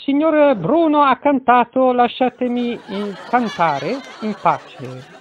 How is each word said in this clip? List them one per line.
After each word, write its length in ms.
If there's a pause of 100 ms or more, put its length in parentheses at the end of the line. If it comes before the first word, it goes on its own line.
signor 520
Bruno 480
ha 140
cantato 760
Lasciatemi, 800
eh, 400 (160)
cantare 680 (220)
in 200
pace, 640 (160)